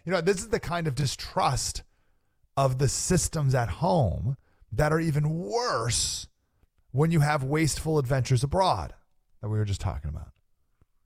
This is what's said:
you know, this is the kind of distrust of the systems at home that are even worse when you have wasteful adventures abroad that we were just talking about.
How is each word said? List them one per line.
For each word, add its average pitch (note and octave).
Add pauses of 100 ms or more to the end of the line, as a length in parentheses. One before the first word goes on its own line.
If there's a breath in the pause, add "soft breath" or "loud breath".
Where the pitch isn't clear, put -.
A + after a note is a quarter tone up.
you E3
know, F#3
this F3+
is A3+
the A#3
kind E3+
of C#3+
distrust - (760)
of C3+
the C#3
systems D3+
at A#2+
home C#3 (340)
that D3+
are D#3+
even D3+
worse F3 (640)
when D3+
you E3+
have D3
wasteful D#3
adventures C3
abroad D3 (480)
that G#2
we G#2+
were G#2+
just G2+
talking D2
about. D2 (720)